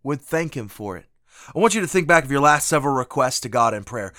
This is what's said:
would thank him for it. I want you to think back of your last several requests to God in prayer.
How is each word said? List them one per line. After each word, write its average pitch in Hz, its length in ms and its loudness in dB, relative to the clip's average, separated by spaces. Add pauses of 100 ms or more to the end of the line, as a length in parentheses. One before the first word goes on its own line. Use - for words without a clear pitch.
would 139 180 -4
thank 160 380 -4
him 110 100 -8
for 101 300 -10
it. - 80 -18 (500)
I - 40 -4
want 208 160 2
you 220 60 -2
to 175 60 -2
think 180 200 0
back 165 160 6
of 131 80 -6
your 139 100 2
last 147 260 4
several 143 280 0
requests 127 460 -2
to 123 80 -10
God 113 260 2
in 104 80 -8
prayer. 101 360 -10